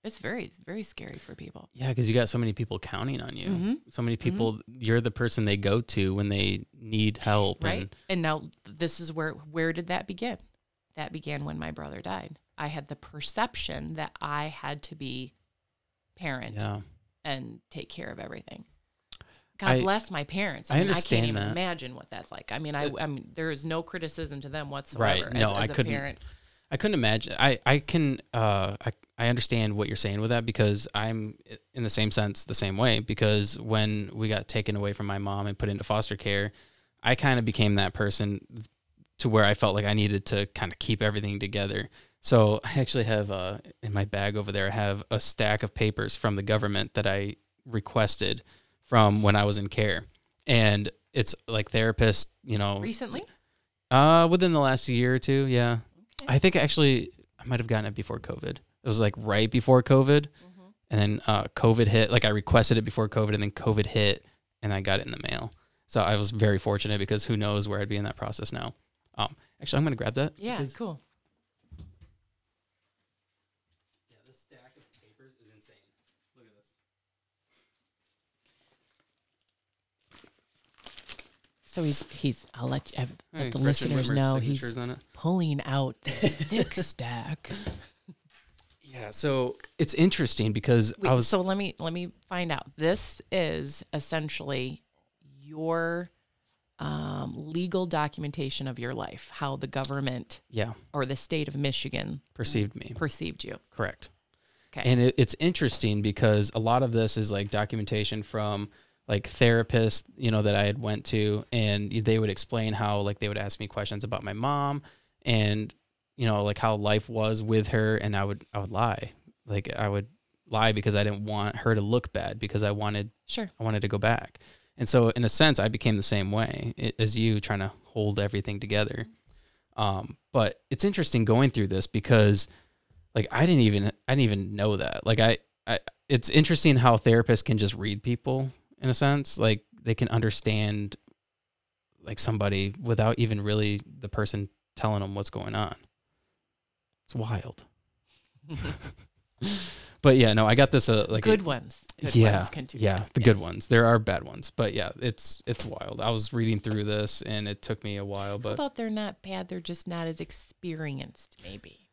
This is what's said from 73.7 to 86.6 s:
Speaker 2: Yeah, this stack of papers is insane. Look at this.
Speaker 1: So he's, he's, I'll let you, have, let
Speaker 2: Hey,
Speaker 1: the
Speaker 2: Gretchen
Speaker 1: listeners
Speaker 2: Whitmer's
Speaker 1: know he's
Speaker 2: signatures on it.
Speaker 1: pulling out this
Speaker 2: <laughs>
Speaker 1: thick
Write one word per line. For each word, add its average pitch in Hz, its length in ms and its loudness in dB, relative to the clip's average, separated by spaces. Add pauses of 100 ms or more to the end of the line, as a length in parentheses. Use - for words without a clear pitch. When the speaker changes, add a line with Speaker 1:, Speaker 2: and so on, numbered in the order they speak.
Speaker 2:
Yeah, 113 60 -20 (100)
this 131 140 -20
stack 123 360 -20
of - 80 -20 (160)
papers 127 400 -20
is 110 140 -20
insane. 107 220 -20 (600)
Look 120 100 -20
at 104 80 -20
this. 101 180 -20 (4000)
Speaker 1:
So - 180 -6
he's, 147 280 -2
he's, - 440 -6
I'll 127 140 -8
let 135 240 -6
you, - 80 -8
have, 127 120 -4 (200)
let 156 100 -8
Speaker 2:
Hey, 127 80 -4
Speaker 1:
the 131 80 -6
Speaker 2:
Gretchen 135 60 0 (260)
Speaker 1:
listeners 131 200 0
Speaker 2:
Whitmer's 139 60 2
Speaker 1:
know 135 200 2
he's 131 240 -2
Speaker 2:
signatures 120 180 -6
on 123 120 -6
it. 131 80 -10 (140)
Speaker 1:
pulling 160 500 0
out 135 400 -2
this - 340 0
Speaker 2:
<laughs> - 60 -10
Speaker 1:
thick 190 300 -2